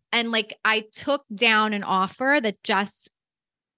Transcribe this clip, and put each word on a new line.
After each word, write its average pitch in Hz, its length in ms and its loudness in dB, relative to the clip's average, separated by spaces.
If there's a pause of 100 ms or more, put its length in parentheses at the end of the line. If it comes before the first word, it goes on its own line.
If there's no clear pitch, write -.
(120)
and, 233 200 0
like, 220 220 -2 (100)
I 220 280 2
took 277 320 -4 (100)
down 214 380 4
an 202 120 -4
offer 254 580 0
that 214 220 -4
just 202 460 -2 (680)